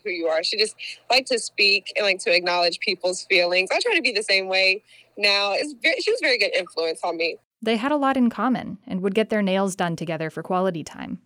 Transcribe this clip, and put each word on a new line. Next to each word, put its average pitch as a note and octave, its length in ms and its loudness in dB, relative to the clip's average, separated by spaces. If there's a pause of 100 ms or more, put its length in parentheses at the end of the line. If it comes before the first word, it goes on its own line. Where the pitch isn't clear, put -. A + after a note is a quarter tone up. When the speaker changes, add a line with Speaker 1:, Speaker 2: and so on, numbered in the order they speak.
Speaker 1:
who G3+ 60 -6
you E3+ 160 -4
are. D#3+ 160 0
She E3 140 -2
just G#3 200 0 (340)
liked C4 180 2
to B3 100 0
speak G3+ 580 0
and, G#3+ 80 2
like, F#3+ 160 2
to - 140 2
acknowledge F3 460 2
people's F#3 440 -2
feelings. F#3 480 2
I D#4+ 80 2
try A4+ 140 0
to E4 80 2
be A#3+ 100 0
the G#3 100 -2
same F#3+ 260 0
way F#3+ 340 2 (340)
now. G3+ 360 2
It's C#4 300 -2
ve-, D#4+ 180 0
she F#4+ 100 0
was A#4+ 100 2
a - 40 -2
very B3+ 140 2
good F#3+ 180 0
influence E3 480 -4
on F3 120 -2
me. E3 200 -2 (260)
Speaker 2:
They A3 140 0
had B3+ 160 0
a D4+ 40 2
lot C4+ 200 2
in B3 140 4
common - 560 -2
and F#3+ 140 -4
would G3 140 0
get A3 160 2
their G#3+ 120 0
nails F#3+ 320 2
done F3 220 -2
together D#3+ 340 -4
for D#3+ 120 -8
quality F#3 420 0
time. - 420 -10